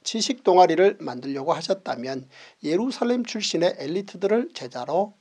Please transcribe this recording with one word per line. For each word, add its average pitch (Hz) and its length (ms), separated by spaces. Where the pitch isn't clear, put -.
지식 226 400
동아리를 185 560
만들려고 139 540
하셨다면 135 760
예루살렘 240 640
출신의 180 540
엘리트들을 196 760
제자로 143 680